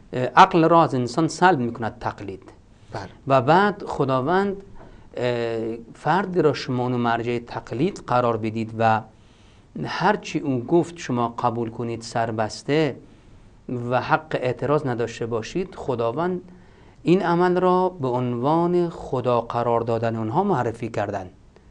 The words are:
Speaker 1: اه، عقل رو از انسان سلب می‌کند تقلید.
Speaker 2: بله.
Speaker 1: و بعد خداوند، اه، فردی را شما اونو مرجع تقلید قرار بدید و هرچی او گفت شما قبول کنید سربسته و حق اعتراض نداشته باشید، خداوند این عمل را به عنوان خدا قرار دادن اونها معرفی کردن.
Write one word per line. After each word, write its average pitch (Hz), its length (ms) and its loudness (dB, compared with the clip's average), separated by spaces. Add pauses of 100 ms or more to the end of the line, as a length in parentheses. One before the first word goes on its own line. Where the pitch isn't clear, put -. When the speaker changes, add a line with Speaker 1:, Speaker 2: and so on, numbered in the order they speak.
(140)
Speaker 1:
اه، 127 120 -2
عقل 170 380 6
رو 165 140 6
از 147 180 4
انسان 127 320 0
سلب 170 320 2
می‌کند 117 400 -6
تقلید. 98 440 -8 (480)
Speaker 2:
بله. 95 180 -10 (180)
Speaker 1:
و 131 140 4
بعد 180 440 2
خداوند، 151 720 0 (640)
اه، 117 580 -2 (180)
فردی 180 480 0
را 151 120 4
شما 127 300 -2
اونو 123 140 0
مرجع 117 420 0
تقلید 120 680 -4
قرار 123 300 2
بدید 110 420 -4
و 110 220 4 (840)
هرچی 180 540 0
او 131 240 -2
گفت 160 340 2
شما 120 400 -2
قبول 117 320 -2
کنید 117 320 -8
سربسته 117 920 -2 (960)
و 123 120 2
حق - 400 -2
اعتراض 127 440 0
نداشته 120 400 -2
باشید، 117 500 -4
خداوند 135 640 -2 (640)
این 180 180 4
عمل 175 380 2
را 180 300 4
به 170 180 -4
عنوان 147 840 2
خدا 123 520 0
قرار 117 400 0
دادن 113 340 0
اونها 113 280 0
معرفی 120 460 -2
کردن. 101 400 -4 (420)